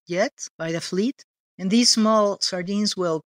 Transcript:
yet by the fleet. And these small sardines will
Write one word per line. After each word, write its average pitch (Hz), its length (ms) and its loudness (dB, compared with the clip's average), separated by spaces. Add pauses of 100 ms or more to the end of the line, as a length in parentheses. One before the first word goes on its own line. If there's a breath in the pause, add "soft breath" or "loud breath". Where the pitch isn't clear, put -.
yet 185 240 -2 (260)
by 165 140 -6
the 170 80 -4
fleet. 208 420 -2 (340)
And 185 140 -4
these 233 200 4
small 214 500 2
sardines 202 560 -4
will 165 300 -2